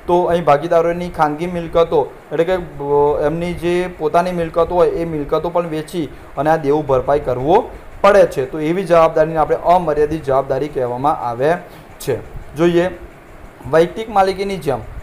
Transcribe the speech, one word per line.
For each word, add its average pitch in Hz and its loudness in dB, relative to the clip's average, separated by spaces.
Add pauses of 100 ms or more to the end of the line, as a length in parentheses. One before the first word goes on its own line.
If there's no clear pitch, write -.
તો 180 2
અહીં 170 0
ભાગીદારોની 170 2
ખાનગી 151 -2
મિલકતો 165 0 (200)
એટલે 156 2
કે, 180 0
અ, 147 0
એમની 170 -4
જે 175 -2
પોતાની 170 0
મિલકતો 170 -2
હોય 170 4
એ 170 -2
મિલકતો 156 -4
પણ 175 -2
વેચી 156 -6 (280)
અને 147 0
આ 160 4
દેવું 147 0
ભરપાઈ 135 0
કરવું 143 0 (360)
પડે 196 6
છે. 131 -2
તો 156 -8
એવી 170 0
જવાબદારીને 160 4
આપણે 156 2
અમર્યાદિત 156 2
જવાબદારી 135 0
કહેવામાં 131 -2 (120)
આવે 131 0 (460)
છે. 127 -4 (380)
જોઈએ, 170 2 (800)
વૈયક્તિક 170 0
માલિકીની 196 0
જેમ 139 -4 (240)